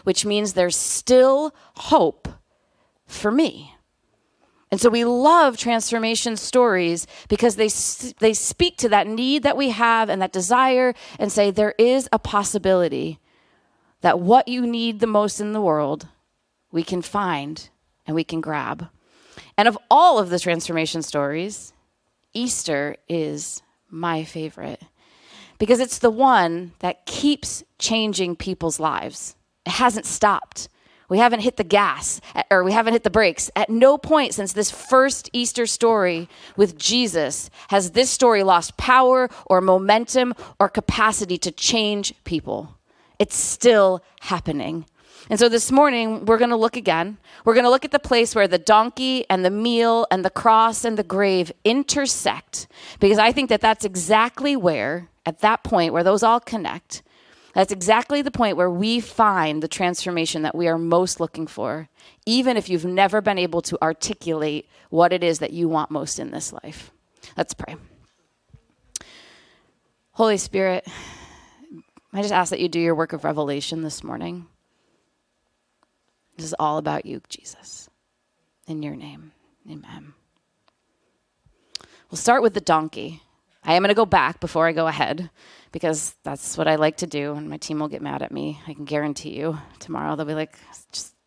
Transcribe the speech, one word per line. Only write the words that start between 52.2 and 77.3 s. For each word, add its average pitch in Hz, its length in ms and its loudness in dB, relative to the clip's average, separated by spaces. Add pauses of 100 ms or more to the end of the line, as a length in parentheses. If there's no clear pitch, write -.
because 202 200 4
I 226 120 6
think 247 180 -2
that 214 120 2
that's 220 240 2
exactly 214 680 0
where, 165 540 -2 (180)
at 160 140 -8
that 214 220 0
point 170 300 0
where 170 100 0
those 190 200 2
all 233 160 4
connect, - 640 -10 (500)
that's 190 180 2
exactly 220 520 0
the 262 80 -4
point 202 260 -2
where 180 140 2
we 220 300 -2
find 175 600 0
the 160 60 -6
transformation 175 760 -4
that 151 120 -4
we 170 120 -2
are 165 120 0
most 170 400 0
looking 160 260 -6
for, 135 440 -8 (360)
even 240 320 0
if 202 100 -4
you've 175 180 -2
never 190 360 2
been 196 160 -2
able 170 260 -2
to - 200 -6
articulate 156 840 -4 (220)
what 170 240 4
it 175 100 -2
is 165 160 0
that 151 140 -6
you 170 160 -2
want 156 220 -2
most 151 260 -6
in - 140 -10
this - 220 -10
life. - 380 -18 (460)
Let's - 160 -6
pray. - 220 -12 (2500)
Holy 220 240 2
Spirit, 190 500 -4 (1300)
I 196 100 -4
just 208 100 -4
ask 180 160 0
that - 120 -4
you 175 80 -2
do 165 100 -4
your 170 160 2
work 160 180 -4
of 156 120 -10
revelation 151 580 -4
this 151 200 -12
morning. 170 440 -12 (1900)
This 160 80 -16
is 156 120 -8
all 156 200 -2
about 151 280 -6
you, - 220 -14
Jesus. - 640 -20 (760)